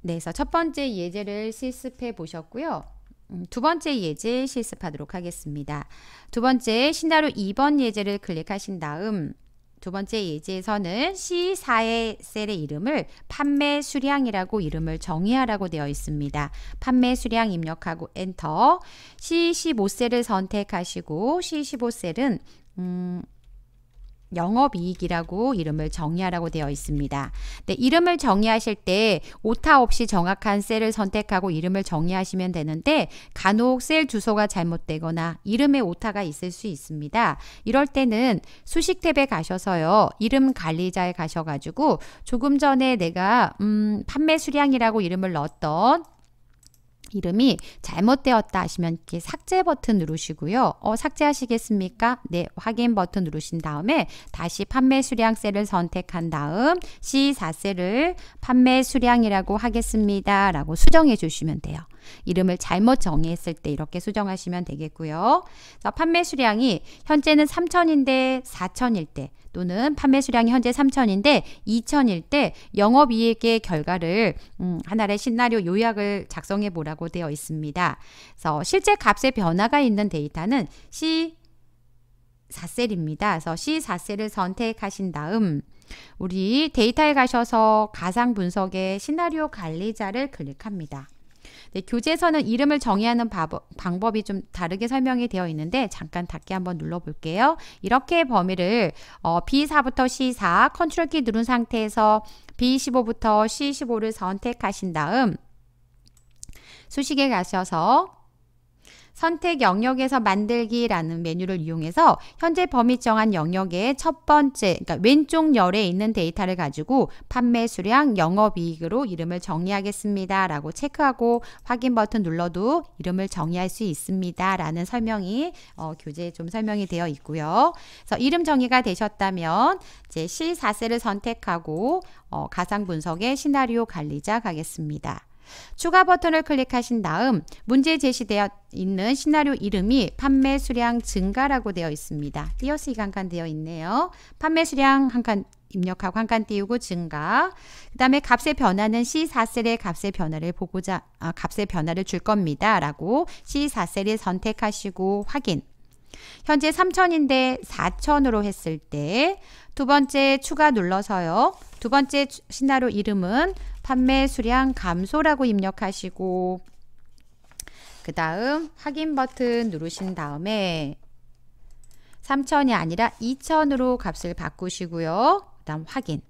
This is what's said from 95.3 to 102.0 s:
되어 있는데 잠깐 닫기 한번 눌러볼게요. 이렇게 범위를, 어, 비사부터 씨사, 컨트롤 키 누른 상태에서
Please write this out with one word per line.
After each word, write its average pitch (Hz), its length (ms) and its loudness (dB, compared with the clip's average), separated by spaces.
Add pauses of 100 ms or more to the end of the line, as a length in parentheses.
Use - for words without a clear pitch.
되어 185 180 -2
있는데 170 420 -2
잠깐 175 380 -8
닫기 - 260 -10
한번 180 240 -4
눌러볼게요. 170 800 0 (240)
이렇게 269 440 2
범위를, 190 640 0 (300)
어, 170 240 0
비사부터 277 640 2
씨사, 240 640 2
컨트롤 330 340 0
키 320 140 -2
누른 226 220 0
상태에서 220 800 2 (340)